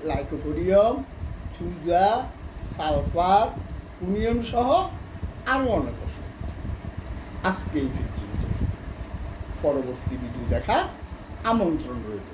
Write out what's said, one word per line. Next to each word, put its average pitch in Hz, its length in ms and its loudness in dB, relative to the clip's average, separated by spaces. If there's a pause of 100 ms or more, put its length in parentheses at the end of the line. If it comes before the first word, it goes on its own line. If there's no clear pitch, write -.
(100)
লাইকোপোডিয়াম, 165 840 4 (600)
থুজা, 175 540 4 (680)
সালফার, 165 720 4 (520)
কুনিয়ম 214 400 2 (140)
সহ 247 160 4 (840)
আরও 269 140 4 (120)
অনেক - 180 -2 (100)
ওষুধ। - 200 -6 (1200)
আজকে - 340 -2
এই 131 100 0
পর্যন্ত। - 480 -2 (1200)
পরবর্তী 131 600 0
ভিডিও 120 220 -6 (100)
দেখার 240 300 2 (680)
আমন্ত্রণ 151 560 2
রইল। 98 280 -8